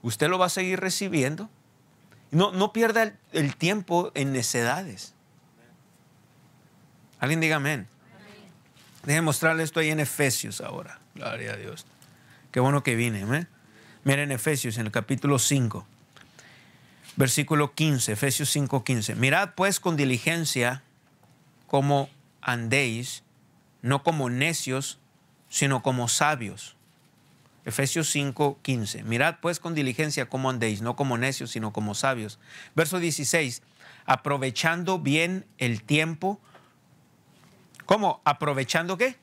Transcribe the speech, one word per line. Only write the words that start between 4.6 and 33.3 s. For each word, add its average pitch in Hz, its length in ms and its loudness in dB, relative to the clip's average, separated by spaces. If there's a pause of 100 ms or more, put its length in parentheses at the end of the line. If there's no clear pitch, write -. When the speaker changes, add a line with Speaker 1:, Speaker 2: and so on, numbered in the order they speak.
Speaker 1:
Alguien 156 220 0
diga 156 160 2
amén. 139 300 -2 (280)
Speaker 2:
Amén. - 340 -20 (540)
Speaker 1:
Déjenme 151 220 0
mostrarle 160 380 2
esto 160 180 0
ahí 156 80 2
en 156 100 0
Efesios 131 640 -2
ahora. - 380 -12 (160)
Gloria 117 360 -8
a 107 60 -10
Dios. - 280 -14 (640)
Qué 127 100 2
bueno 139 200 4
que 120 140 0
vine, 113 280 -2
amén. 143 240 -2 (580)
Miren 139 260 2
Efesios 127 460 0
en 113 80 -2
el 107 80 -6
capítulo 139 440 0
cinco, 131 480 0 (1300)
versículo 143 560 2
quince, 139 400 2
Efesios 139 360 0
cinco 139 360 0
quince. 117 300 0
"Mirad 156 400 2
pues 190 260 0
con 170 160 0
diligencia 135 840 0 (840)
cómo 139 420 2 (300)
andéis, 120 840 0 (580)
no 135 200 2
como 147 280 0
necios, 135 680 -2 (500)
sino 139 340 2
como 123 240 0
sabios". 117 680 -2 (880)
Efesios 139 440 -2
cinco 143 520 0
quince. 113 420 -2
"Mirad 123 380 0
pues 170 180 -2
con 165 160 -6
diligencia 143 540 -2
cómo 131 200 -2
andéis, 110 320 0
no 120 140 -2
como 131 220 0
necios, 131 340 -4
sino 107 220 -6
como 104 200 -4
sabios". 117 460 -4 (340)
Verso 165 260 0
dieciséis. 151 600 0 (440)